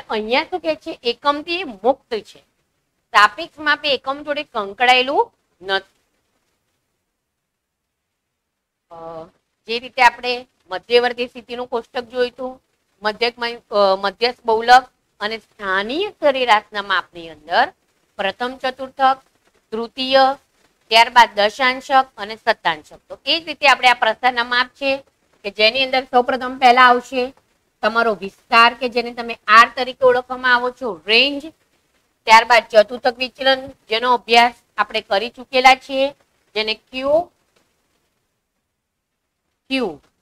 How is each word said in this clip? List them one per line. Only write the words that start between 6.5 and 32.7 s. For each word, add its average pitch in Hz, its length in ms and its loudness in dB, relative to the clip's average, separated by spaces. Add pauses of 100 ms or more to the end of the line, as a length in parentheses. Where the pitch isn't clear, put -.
અ, 165 320 -16 (440)
જે 233 120 -6
રીતે 254 220 -8
આપણે 247 460 0 (240)
મધ્યવર્તી 240 560 0
સ્થિતિનું 240 400 -14
કોષ્ટક 240 360 -10
જોયું 247 240 -6
હતું, 254 340 -14 (400)
મધ્યકમાં, 233 500 -4
અ, 202 480 -2
મધ્યસ્થ 202 460 -4
બહુલક 233 460 4 (280)
અને 214 180 -6
સ્થાનીય 214 720 -6
સરેરાશના 240 720 0
માપની 175 480 -6
અંદર 165 440 -2 (420)
પ્રથમ 240 420 -8
ચતુર્થક, 262 600 -2 (540)
તૃતીય, 254 460 -4 (680)
ત્યારબાદ 233 420 4 (100)
દશાંશક 262 680 0 (100)
અને 214 180 -12
શતાંશક. 165 640 -4 (100)
તો 196 160 -18
એ 311 140 -2
જ 330 60 -14
રીતે 294 220 -4
આપણે 247 200 4
આ 247 60 6
પ્રસારના 240 500 -2
માપ 247 240 -2
છે 269 300 -6 (460)
કે 208 60 -10
જેની 220 340 0
અંદર 262 200 -2
સૌપ્રથમ 254 540 -2
પહેલા 254 240 4
આવશે 247 520 2 (480)
તમારો 226 320 0
વિસ્તાર 226 600 0
કે 247 160 -8
જેને 240 240 -6
તમે 233 340 -12
આર 233 280 6
તરીકે 254 300 -2
ઓળખવામાં 254 500 0
આવો 247 140 -2
છો, 226 360 -10
range, 277 400 0 (800)
ત્યારબાદ 226 440 4
ચતુર્થક 240 500 0